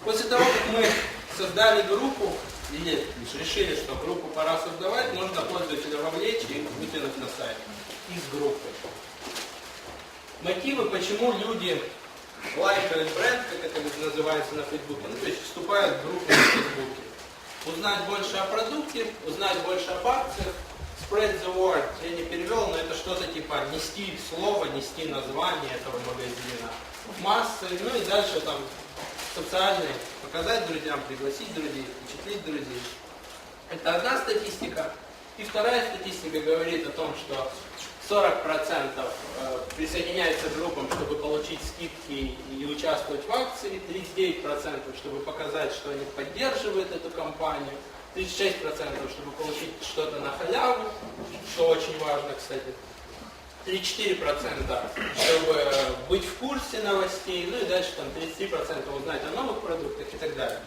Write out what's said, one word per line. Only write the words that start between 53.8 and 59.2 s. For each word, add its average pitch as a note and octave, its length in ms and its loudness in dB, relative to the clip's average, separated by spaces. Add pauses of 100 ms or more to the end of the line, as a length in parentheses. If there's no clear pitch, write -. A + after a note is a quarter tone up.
четыре G3 300 2
процента, C#3 760 0 (260)
чтобы D#3 560 8 (380)
быть F3 160 6
в - 80 -4
курсе C4 480 -2
новостей, F#3 680 2
ну A#3+ 80 -2
и G#3 60 2
дальше F3+ 320 2
там C3+ 140 -4
тридцать D#3+ 260 -4
три G3 120 -2
процента C#3+ 420 -2
узнать C#3+ 340 -2